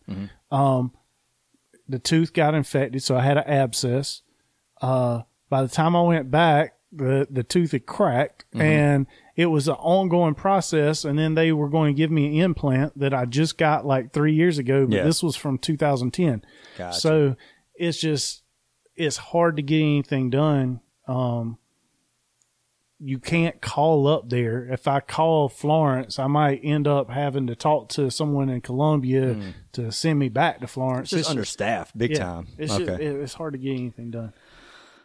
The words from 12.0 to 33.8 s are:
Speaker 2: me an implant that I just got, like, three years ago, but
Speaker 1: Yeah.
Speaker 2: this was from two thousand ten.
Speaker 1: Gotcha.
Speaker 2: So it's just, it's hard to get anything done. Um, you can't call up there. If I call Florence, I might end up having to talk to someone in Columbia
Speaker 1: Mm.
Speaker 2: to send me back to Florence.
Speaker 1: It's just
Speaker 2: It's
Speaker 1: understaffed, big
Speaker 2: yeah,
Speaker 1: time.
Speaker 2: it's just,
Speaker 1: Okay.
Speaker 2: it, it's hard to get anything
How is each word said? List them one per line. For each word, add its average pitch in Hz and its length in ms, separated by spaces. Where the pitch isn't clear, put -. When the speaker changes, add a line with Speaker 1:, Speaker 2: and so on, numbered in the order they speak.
Speaker 2:
me 147 160
an 185 60
implant 147 520
that 139 160
I 127 120
just 143 320
got, 151 280
like, 135 280
three 151 200
years 160 240
ago, 135 300
but 110 80
Speaker 1:
Yeah. 92 80
Speaker 2:
this 160 180
was 160 140
from 135 220
two - 180
thousand 135 360
ten. 135 300
Speaker 1:
Gotcha. 90 240
Speaker 2:
So 151 340
it's 170 240
just, 156 440
it's 156 220
hard 170 400
to 151 40
get 156 200
anything 143 480
done. 135 500
Um, 120 520
you 135 220
can't 165 420
call 147 460
up 143 220
there. 120 420
If 127 160
I 139 140
call 160 480
Florence, 143 680
I 135 100
might 143 360
end 147 240
up 139 220
having 135 380
to 120 80
talk 151 340
to 139 200
someone 143 380
in 123 140
Columbia 131 760
Speaker 1:
Mm. 98 180
Speaker 2:
to 113 180
send 156 260
me 135 120
back 139 320
to 123 60
Florence. 131 400
Speaker 1:
It's - 40
just 180 120
Speaker 2:
It's 156 80
Speaker 1:
understaffed, 107 640
big 120 140
Speaker 2:
yeah, - 80
Speaker 1:
time. 87 280
Speaker 2:
it's 151 200
just, 180 120
Speaker 1:
Okay. 92 160
Speaker 2:
it, 143 120
it's 143 160
hard 160 200
to 131 60
get 135 140
anything 120 380